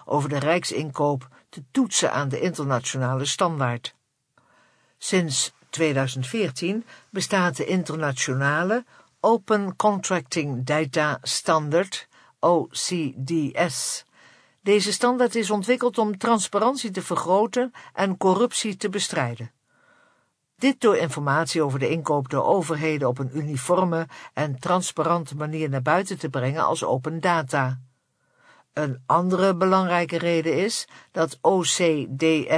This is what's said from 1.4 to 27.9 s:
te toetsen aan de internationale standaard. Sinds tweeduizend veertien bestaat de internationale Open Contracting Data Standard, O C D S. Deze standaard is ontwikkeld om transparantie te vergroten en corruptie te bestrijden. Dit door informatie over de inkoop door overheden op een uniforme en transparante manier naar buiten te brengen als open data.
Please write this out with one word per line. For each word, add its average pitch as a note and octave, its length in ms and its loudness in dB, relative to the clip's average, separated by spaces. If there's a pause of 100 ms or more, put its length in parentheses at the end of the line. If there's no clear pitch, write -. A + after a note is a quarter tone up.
te D#3 220 -16
toetsen - 400 2
aan C#3 180 -2
de C3 100 -4
internationale C3 840 -2
standaard. C#3 720 -2 (1000)
Sinds E3+ 560 -2 (160)
tweeduizend C3+ 580 0
veertien G3 580 -2 (240)
bestaat F#3 480 0
de D#3 80 -2
internationale D#3 1200 0 (340)
Open G#3 560 2
Contracting E3 920 0
Data D3+ 560 0
Standard, D#3+ 840 0 (320)
O E3 280 4
C E3 460 -4 (120)
D C#3+ 60 -8 (400)
S. - 360 -8 (540)
Deze G3+ 300 2
standaard B3 440 0
is G#3+ 160 -2
ontwikkeld A#3+ 460 0
om G#3+ 200 0
transparantie A#3 720 0
te F#3 100 -6
vergroten G#3 680 0 (220)
en F#3+ 240 0
corruptie G3 600 2
te G#3 120 -4
bestrijden. B2+ 640 -4 (1080)
Dit C4 240 2
door G#3+ 160 6
informatie D3+ 640 0
over C3+ 180 0
de B2+ 100 0
inkoop D3 400 -2
door C#3+ 140 0
overheden D#3 640 0
op B2 120 -2
een C3 180 -6
uniforme E3 720 0 (260)
en C#3 260 -4
transparante E3 760 -2
manier D3+ 340 -4
naar C3+ 120 -2
buiten F3 380 0
te - 100 -6
brengen C3+ 360 0
als D#3+ 180 0
open C3 360 -2
data. D3 600 0 (920)